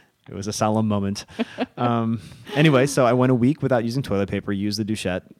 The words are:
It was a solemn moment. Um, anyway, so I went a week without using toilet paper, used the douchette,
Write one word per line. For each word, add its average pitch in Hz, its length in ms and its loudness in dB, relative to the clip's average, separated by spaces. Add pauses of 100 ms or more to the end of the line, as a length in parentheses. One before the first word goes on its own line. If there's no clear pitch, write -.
(280)
It - 60 -16
was 98 140 -8
a 104 60 -4
solemn 110 340 2
moment. 101 360 -2 (540)
Um, 117 420 0 (360)
anyway, 143 320 4
so 139 180 2
I 120 80 4
went 127 180 4
a 127 40 4
week 123 260 2
without 127 220 2
using 117 180 -4
toilet 98 260 -2
paper, 101 240 -4
used 101 280 -2
the 110 40 -4
douchette, 98 380 -4 (180)